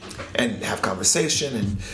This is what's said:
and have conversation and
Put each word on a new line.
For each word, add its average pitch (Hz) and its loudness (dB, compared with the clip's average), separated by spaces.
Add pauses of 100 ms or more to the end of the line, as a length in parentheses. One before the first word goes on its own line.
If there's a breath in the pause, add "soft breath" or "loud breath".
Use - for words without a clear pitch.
(360 loud breath)
and 104 0
have 104 -2
conversation 135 2
and 101 0 (160 loud breath)